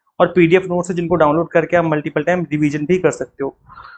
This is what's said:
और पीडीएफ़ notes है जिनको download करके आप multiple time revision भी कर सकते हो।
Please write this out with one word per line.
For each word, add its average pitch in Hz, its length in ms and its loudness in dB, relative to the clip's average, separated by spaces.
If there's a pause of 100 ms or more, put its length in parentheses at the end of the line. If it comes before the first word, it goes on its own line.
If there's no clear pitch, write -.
(200)
और 180 60 6
पीडीएफ़ 175 380 4
notes 175 260 -4
है 165 60 -4
जिनको 170 180 -2
download 160 340 0
करके 160 280 0
आप 170 80 2
multiple 151 380 -2
time 170 300 -2
revision 151 340 -2
भी 180 120 0
कर 170 120 2
सकते - 340 -10
हो। - 120 -10 (420)